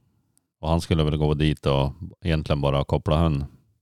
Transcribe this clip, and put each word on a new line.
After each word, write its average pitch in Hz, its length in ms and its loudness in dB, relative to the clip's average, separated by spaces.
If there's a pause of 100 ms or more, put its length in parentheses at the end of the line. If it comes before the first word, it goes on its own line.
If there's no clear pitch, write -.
(600)
Och 78 80 -6
han 82 120 2
skulle 78 240 0
väl 76 120 0
gå 76 180 0
dit 73 320 0
och 69 260 0 (280)
egentligen 78 400 -2
bara 71 240 0
koppla 78 340 0
hund. 73 280 0 (360)